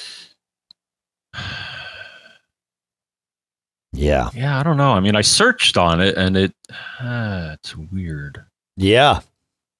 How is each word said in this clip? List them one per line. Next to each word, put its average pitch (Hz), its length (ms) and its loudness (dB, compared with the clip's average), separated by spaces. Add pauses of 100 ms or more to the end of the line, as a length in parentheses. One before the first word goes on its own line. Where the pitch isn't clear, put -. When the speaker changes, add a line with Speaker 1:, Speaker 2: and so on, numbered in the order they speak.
(1300)
Speaker 1:
<sighs> - 80 -12 (2500)
Yeah. - 420 0
Speaker 2:
Yeah, 131 240 -2
I 139 60 -2
don't 156 140 0
know. 139 160 4
I 95 80 4
mean, 104 160 2
I 104 40 4
searched - 540 2
on 85 240 4
it, 95 160 2
and 92 220 2
it, 95 160 2 (480)
uh, 107 540 -6
it's - 200 -16
weird. 80 720 -10 (320)
Speaker 1:
Yeah. 107 420 4 (600)